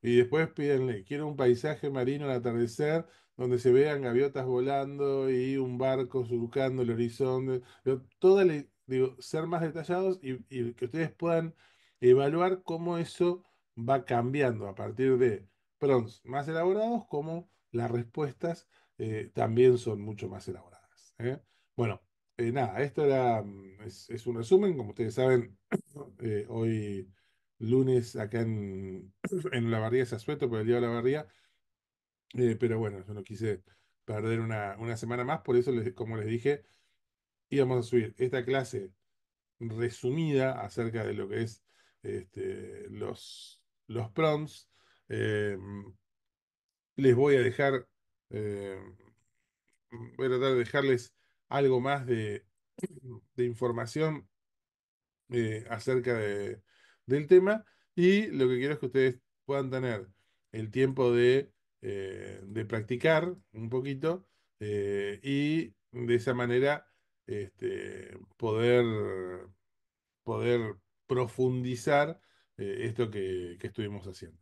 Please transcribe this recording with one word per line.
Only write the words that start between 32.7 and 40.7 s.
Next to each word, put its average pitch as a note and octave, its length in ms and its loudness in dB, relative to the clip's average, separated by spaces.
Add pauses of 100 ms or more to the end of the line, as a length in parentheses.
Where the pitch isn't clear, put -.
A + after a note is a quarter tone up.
bueno, G2+ 280 -4
yo G#2+ 80 -12
no G2+ 100 -10
quise G#2 400 -6 (400)
perder A2+ 360 -2
una, G#2+ 380 -4
una A2+ 200 -6
semana A#2+ 260 -4
más, D3+ 160 -2
por B2 160 2
eso, B2 160 2
les, A#2+ 220 -2
como A2+ 240 -8
les G#2+ 80 -6
dije, A#2 360 0 (840)
íbamos C3 300 2
a A2+ 100 -2
subir A#2 300 2
esta B2+ 260 -2
clase A#2+ 480 -4 (640)
resumida B2+ 1040 -2
acerca A2+ 440 -4